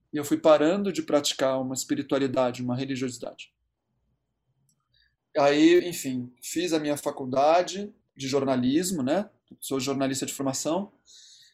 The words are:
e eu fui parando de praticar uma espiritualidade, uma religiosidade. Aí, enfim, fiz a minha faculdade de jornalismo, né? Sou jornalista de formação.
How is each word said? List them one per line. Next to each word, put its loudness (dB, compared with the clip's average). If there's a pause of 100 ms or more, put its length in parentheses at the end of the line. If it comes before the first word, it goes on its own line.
(140)
e -6
eu -4
fui 0
parando 4
de -4
praticar 0
uma -6
espiritualidade, -2
uma -2
religiosidade. -8 (1800)
Aí, 6
enfim, -8
fiz -4
a 2
minha -4
faculdade 0 (220)
de -8
jornalismo, 0
né? 0 (300)
Sou -4
jornalista -2
de -6
formação. -4 (640)